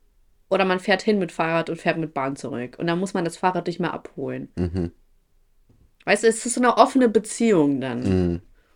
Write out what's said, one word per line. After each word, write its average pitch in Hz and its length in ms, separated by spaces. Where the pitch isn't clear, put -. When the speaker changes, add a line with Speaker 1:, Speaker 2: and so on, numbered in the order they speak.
Speaker 1:
Oder 190 160
man 185 140
fährt 190 220
hin 214 180
mit 170 120
Fahrrad 165 380
und 165 120
fährt 165 160
mit 160 160
Bahn 139 220
zurück. 123 440
Und 170 80
dann 170 120
muss 190 140
man 175 120
das 165 120
Fahrrad 180 300
nicht 170 120
mehr 165 140
abholen. 131 640
Speaker 2:
Mhm. 87 360
Speaker 1:
Weißt - 180
du, 226 40
es 220 180
ist 233 100
so 247 60
eine 240 160
offene 254 320
Beziehung 180 720
dann. 123 220
Speaker 2:
Mhm. 90 380